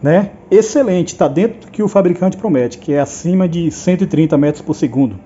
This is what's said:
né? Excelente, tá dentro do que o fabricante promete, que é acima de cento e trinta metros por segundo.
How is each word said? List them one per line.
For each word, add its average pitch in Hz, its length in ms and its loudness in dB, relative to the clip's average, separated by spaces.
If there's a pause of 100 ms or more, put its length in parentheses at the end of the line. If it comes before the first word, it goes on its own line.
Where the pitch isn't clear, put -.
né? 175 300 2 (180)
Excelente, 196 640 2
tá 165 120 0
dentro 180 400 -2
do - 40 -20
que 214 120 -4
o 202 60 0
fabricante 185 480 0
promete, 127 400 -2
que - 160 -4
é 143 80 0
acima 180 480 -2
de 165 200 -2
cento 180 340 -2
e 185 40 -2
trinta 156 300 2
metros 147 240 0
por - 120 -6
segundo. 123 520 -2